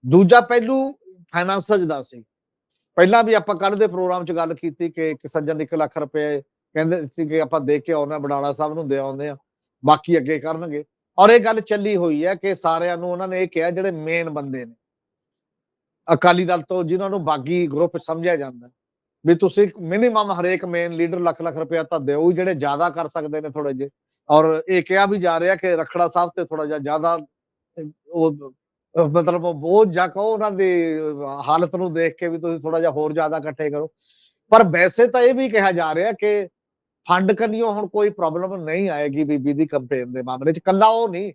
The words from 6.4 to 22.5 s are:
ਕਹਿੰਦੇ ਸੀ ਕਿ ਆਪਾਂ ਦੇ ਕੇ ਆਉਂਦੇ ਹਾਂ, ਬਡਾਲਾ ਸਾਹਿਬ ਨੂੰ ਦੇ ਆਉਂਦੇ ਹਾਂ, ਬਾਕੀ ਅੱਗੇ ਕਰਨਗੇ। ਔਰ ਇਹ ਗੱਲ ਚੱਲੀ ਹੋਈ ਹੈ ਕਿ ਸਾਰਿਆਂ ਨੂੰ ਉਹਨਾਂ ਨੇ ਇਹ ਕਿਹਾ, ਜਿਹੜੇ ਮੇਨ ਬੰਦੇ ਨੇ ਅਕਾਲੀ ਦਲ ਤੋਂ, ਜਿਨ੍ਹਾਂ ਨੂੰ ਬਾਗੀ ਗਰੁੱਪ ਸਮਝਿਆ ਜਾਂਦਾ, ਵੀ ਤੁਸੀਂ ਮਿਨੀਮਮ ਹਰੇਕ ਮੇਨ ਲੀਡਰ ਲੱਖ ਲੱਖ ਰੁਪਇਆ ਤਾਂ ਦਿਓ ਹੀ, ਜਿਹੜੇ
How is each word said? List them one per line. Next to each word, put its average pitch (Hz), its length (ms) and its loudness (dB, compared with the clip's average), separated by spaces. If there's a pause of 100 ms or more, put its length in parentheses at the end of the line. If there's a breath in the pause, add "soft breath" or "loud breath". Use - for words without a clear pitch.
ਕਹਿੰਦੇ 160 680 -4
ਸੀ 156 200 -6
ਕਿ 156 140 0
ਆਪਾਂ 156 200 -2
ਦੇ 143 180 0
ਕੇ 165 140 -4
ਆਉਂਦੇ 147 200 -2
ਹਾਂ, 151 60 -6
ਬਡਾਲਾ 143 340 -4
ਸਾਹਿਬ 151 200 -4
ਨੂੰ 160 140 -8
ਦੇ 139 100 0
ਆਉਂਦੇ 135 320 -6
ਹਾਂ, 139 60 -10 (500)
ਬਾਕੀ 151 320 4
ਅੱਗੇ 147 220 0
ਕਰਨਗੇ। 156 440 -8 (360)
ਔਰ 202 100 10
ਇਹ 240 100 10
ਗੱਲ 220 220 0
ਚੱਲੀ 208 340 0
ਹੋਈ 165 300 0
ਹੈ 190 100 0
ਕਿ 190 200 -2
ਸਾਰਿਆਂ 170 420 0
ਨੂੰ 175 140 -6
ਉਹਨਾਂ 180 160 -6
ਨੇ 185 160 -2
ਇਹ 185 40 -2
ਕਿਹਾ, 165 220 -2
ਜਿਹੜੇ 185 220 -2
ਮੇਨ 165 380 -4
ਬੰਦੇ 139 360 -8
ਨੇ 117 80 -20 (1400)
ਅਕਾਲੀ 175 320 4
ਦਲ 170 160 0
ਤੋਂ, 180 220 -4
ਜਿਨ੍ਹਾਂ 185 260 -2
ਨੂੰ 190 140 -4
ਬਾਗੀ 156 440 -2
ਗਰੁੱਪ 165 300 -2
ਸਮਝਿਆ 165 380 -2
ਜਾਂਦਾ, 123 340 -12 (560)
ਵੀ 170 100 6
ਤੁਸੀਂ 196 320 4 (140)
ਮਿਨੀਮਮ 208 500 0
ਹਰੇਕ 180 340 -2
ਮੇਨ 170 280 -4
ਲੀਡਰ 170 260 -2
ਲੱਖ 170 220 -2
ਲੱਖ 160 160 -6
ਰੁਪਇਆ 160 260 -4
ਤਾਂ 160 160 -4
ਦਿਓ 143 300 0
ਹੀ, 180 60 0
ਜਿਹੜੇ 185 200 -2